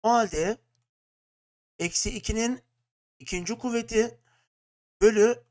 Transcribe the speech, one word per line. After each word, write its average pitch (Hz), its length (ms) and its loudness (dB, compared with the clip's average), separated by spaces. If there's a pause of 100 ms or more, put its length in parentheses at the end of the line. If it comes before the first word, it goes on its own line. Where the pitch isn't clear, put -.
O 220 60 2
halde 208 480 0 (1200)
eksi 170 300 -4
ikinin 233 520 -4 (580)
ikinci 180 380 -8
kuvveti 233 640 -2 (800)
bölü 214 500 4